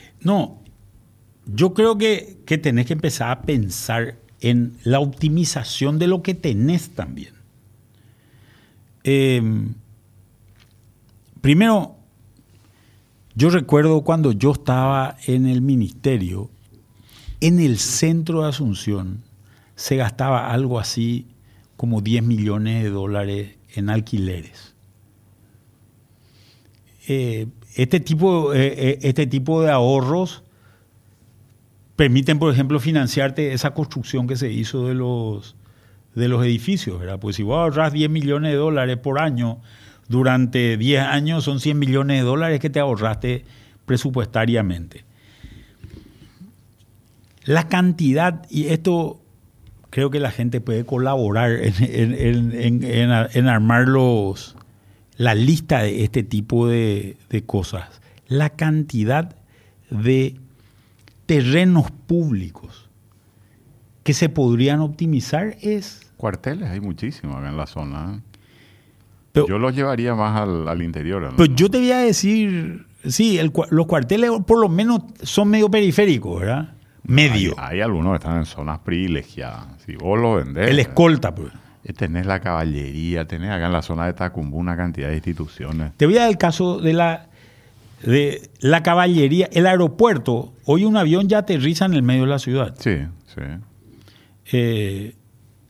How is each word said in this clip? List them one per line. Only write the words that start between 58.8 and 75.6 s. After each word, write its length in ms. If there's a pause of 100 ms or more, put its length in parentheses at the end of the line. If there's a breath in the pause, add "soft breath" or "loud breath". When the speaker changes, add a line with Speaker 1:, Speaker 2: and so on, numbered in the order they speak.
Speaker 1:
de 520 (840 soft breath)
terrenos 600
públicos 1000 (1160 soft breath)
que 100
se 160
podrían 500
optimizar 800
es 420 (160)
Speaker 2:
Cuarteles 520
hay 100
muchísimos 580
acá 120
en 80
la 80
zona, 500
¿eh? 220 (920 soft breath)
Speaker 1:
Pero 160
Speaker 2:
Yo 120
los 160
llevaría 400
más 240
al, 280
al 140
interior, 420
¿no? 120
Speaker 1:
Pero 180
yo 160
te 100
voy 120
a 60
decir, 880 (200)
sí, 320
el 140
cua-, 180
los 160
cuarteles 440 (160)
por 140
lo 100
menos 320 (220)
son 260
medio 200